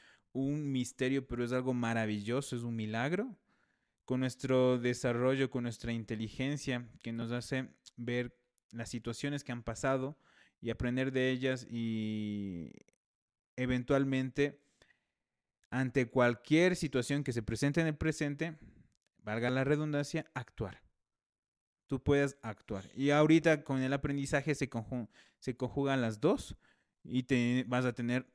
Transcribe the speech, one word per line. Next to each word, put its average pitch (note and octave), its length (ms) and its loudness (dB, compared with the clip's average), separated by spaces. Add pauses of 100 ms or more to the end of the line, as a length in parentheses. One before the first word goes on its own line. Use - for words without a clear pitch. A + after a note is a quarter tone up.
(340)
un C#3 380 -2
misterio, C3 540 0
pero A#2+ 180 -4
es A#2+ 100 -2
algo B2+ 200 0
maravilloso, A2+ 840 0
es A#2+ 80 -4
un A#2 120 -4
milagro, C3 640 -2 (640)
con B2+ 160 -2
nuestro B2+ 580 4
desarrollo, B2 720 2
con B2 140 -4
nuestra A#2 300 -6
inteligencia, A#2+ 960 -4 (120)
que A#2 120 -6
nos A#2 180 -4
hace B2 380 -4 (260)
ver A#2+ 420 -4 (340)
las A#2 180 -8
situaciones C3+ 540 -4
que B2 100 -8
han A#2+ 100 -8
pasado C3+ 540 -2 (420)
y A2+ 100 -4
aprender B2+ 420 0
de C3 200 2
ellas B2+ 380 -2
y G#2+ 1040 -4 (840)
eventualmente, C3 1040 0 (1080)
ante B2+ 400 0
cualquier D3+ 640 4
situación C#3 480 0
que C3 80 -2
se A2+ 120 -2
presente C3+ 360 0
en E3 80 2
el D3+ 80 -2
presente, D#3 640 -4 (640)
valga A2+ 300 -2
la C3 140 2
redundancia, D3 720 0
actuar. A2 480 -8 (1080)
Tú C3 140 -4
puedes C#3+ 400 2
actuar. G#2 540 -10
Y C#3 160 2
ahorita D3+ 520 6
con C3+ 180 -2
el C3 120 0
aprendizaje C#3 640 0
se C3 140 -2
conju-, A2 400 -6 (300)
se B2 180 -6
conjugan C3+ 440 0
las A2 180 -2
dos G3+ 360 0 (480)
y B2+ 200 -2
te, B2 440 2
vas B2+ 180 2
a A#2+ 80 0
tener B2 420 -2